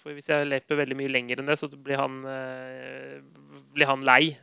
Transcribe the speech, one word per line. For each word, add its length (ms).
For 140
hvis 160
jeg 180
løper 320
veldig 160
mye 140
lenger 280
enn 100
det, 100
så 100
blir 300
han, 260
eh, 960
blir 160
han 160
lei, 360